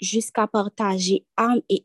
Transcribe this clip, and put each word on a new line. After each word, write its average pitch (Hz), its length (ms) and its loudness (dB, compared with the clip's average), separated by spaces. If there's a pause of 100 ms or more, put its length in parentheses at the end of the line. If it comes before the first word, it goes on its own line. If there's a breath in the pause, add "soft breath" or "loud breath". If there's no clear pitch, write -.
jusqu'à 214 460 -2
partager 196 800 -2 (120)
âme 240 320 2
et 196 160 0